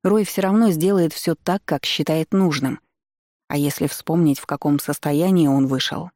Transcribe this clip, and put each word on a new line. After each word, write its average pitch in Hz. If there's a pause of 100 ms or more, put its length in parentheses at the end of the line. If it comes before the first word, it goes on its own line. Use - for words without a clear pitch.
Рой 202
всё -
равно 202
сделает 170
всё 165
так, -
как -
считает 156
нужным. 143 (680)
А 143
если 147
вспомнить, 160
в -
каком 143
состоянии 156
он 135
вышел? 135